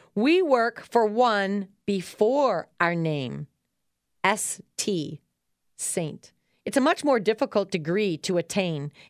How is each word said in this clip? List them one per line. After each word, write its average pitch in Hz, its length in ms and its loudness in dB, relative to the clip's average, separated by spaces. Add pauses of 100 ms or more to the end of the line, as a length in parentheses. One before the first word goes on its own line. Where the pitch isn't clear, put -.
(140)
we 302 280 4
work 240 400 2
for 233 240 2
one 208 640 2 (180)
before 214 840 0 (120)
our 175 160 2
name." 147 500 -4 (760)
S - 360 -2 (160)
T, 160 460 -4 (540)
saint. - 580 -8 (320)
It's 208 100 -8
a 277 60 4
much 311 220 2
more 269 160 2
difficult 202 500 -2
degree 175 480 -2
to 180 200 -4
attain. 165 540 -4 (180)